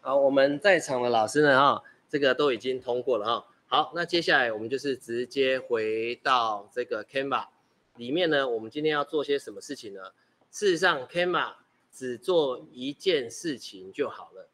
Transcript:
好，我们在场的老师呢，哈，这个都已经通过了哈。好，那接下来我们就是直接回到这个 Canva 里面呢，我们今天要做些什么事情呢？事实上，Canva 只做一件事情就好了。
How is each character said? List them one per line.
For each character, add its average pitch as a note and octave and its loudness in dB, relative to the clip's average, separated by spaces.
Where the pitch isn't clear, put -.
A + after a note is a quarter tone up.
好， C3+ 0
我 C#3 4
们 C#3+ 4
在 F#3 6
场 C3 -4
的 B2 2
老 A2 4
师 D3 2
呢， C#3 6
哈， C3 4
这 D3+ -4
个 C3+ 4
都 C#3+ 2
已 A#2 -2
经 B2+ -4
通 B2 -4
过 A#2+ 0
了 G#2 -6
哈。 A2+ -2
好， C#3+ 0
那 E3+ -4
接 E3+ 0
下 E3 2
来 A#2+ 2
我 G#2+ -6
们 A2 -8
就 B2+ -4
是 C3+ -4
直 A#2+ -6
接 C3 0
回 A2+ -2
到 A2+ 0
这 B2 -6
个 A2 -6
Canva C3+ -4
里 A#2+ -10
面 F3 0
呢， C#3 0
我 A#2 -2
们 A2 -10
今 D3+ -8
天 D#3 2
要 D3 0
做 D3 -4
些 C#3+ 0
什 A#2 -10
么 F#2+ -16
事 C#3+ -10
情 G#2 -16
呢？ F#2+ -16
事 - -2
实 F3 4
上， D#3 0
Canva E3+ -2
只 B2+ -10
做 C3 0
一 B2+ -10
件 C#3+ -2
事 C#3 -8
情 F#2+ -18
就 C3 -4
好 F2+ -18
了。 F#2 -20